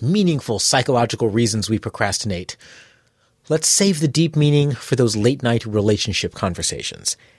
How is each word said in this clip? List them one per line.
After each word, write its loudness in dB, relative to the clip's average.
meaningful 0
psychological 0
reasons 0
we 0
procrastinate. -4
Let's 0
save 2
the 2
deep 0
meaning 4
for -2
those 2
late-night 0
relationship 0
conversations. -6